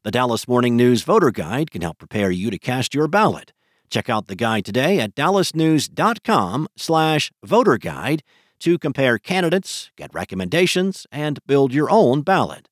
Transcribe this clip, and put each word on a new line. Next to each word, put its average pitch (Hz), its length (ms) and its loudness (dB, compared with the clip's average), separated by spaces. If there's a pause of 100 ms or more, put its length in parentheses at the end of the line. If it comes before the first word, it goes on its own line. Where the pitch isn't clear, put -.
The 104 80 -6
Dallas 120 360 0
Morning 123 280 2
News 120 280 4
Voter 180 260 2
Guide 113 400 -4
can 85 140 -10
help 80 160 -6
prepare 101 320 -2
you 92 180 -4
to 95 80 -6
cast 127 380 -4
your 151 120 0
ballot. 160 460 0 (380)
Check 110 180 -4
out 107 180 -2
the 98 80 -10
guide 110 300 -2
today 143 340 0
at 110 140 -4
dallasnews 160 800 0
dot 220 300 -2
com 131 520 0
slash 156 560 0 (120)
voter 180 340 2
guide 90 460 -6 (380)
to 170 180 2
compare 131 400 0
candidates, 180 760 -4
get 73 180 -16
recommendations, 160 960 -2
and 147 340 -6
build 135 260 2
your 143 200 0
own 151 300 4
ballot. 139 500 -2